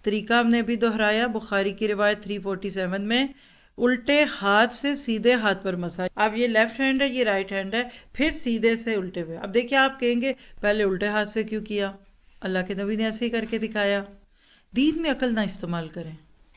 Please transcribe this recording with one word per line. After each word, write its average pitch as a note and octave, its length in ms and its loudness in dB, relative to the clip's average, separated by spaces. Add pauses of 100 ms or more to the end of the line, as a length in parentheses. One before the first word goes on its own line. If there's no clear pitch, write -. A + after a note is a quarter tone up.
तरीका G#3+ 340 2
हमने A#3 220 4
भी A3+ 160 0
दोहराया, A3 500 2
बुखारी G3+ 460 -2
की G#3+ 140 -2
रिवायत G#3 360 0
थ्री G3+ 160 -6
फ़ोर्टी F#3+ 300 -4
सेवन F#3 320 -4
में B3 320 0 (440)
उल्टे B3+ 460 4
हाथ G#3 440 4
से C#4+ 280 -2
सीधे A#3 380 2
हाथ G#3+ 220 2
पर F#3+ 200 -4
मसा। F3+ 420 -4
अब G#3 180 2
ये A#3+ 120 2
left A3+ 320 2
hand C4+ 220 2
है, C4 140 0
ये B3+ 80 2
right G3 280 0
hand G3 240 -4
है, A#3+ 140 -2 (260)
फिर D#4 160 2
सीधे A3+ 440 0
से A3+ 200 -4
उल्टे F#3 240 -4
हुए। E3 160 -8
अब G3 140 -10
देखिए, A#3+ 280 2
आप C4+ 220 2
कहेंगे, A#3+ 360 0 (280)
"पहले G#3 200 2
उल्टे F#3+ 240 0
हाथ G#3 180 0
से G#3+ 180 -4
क्यों G#3+ 180 -6
किया? G3+ 360 -4 (440)
अल्लाह F#3 220 -2
के F#3 120 -6
नबी G3+ 220 -2
ने A3 80 0
ऐसे A3 200 -2
ही A#3 60 0
करके A3+ 280 -2
दिखाया।" G3+ 480 0 (680)
दीन D4+ 260 2
में D#4+ 80 0
अकल B3+ 220 0
ना A3 120 0
इस्तेमाल E3+ 440 -6
करें, D#3+ 300 -12 (400)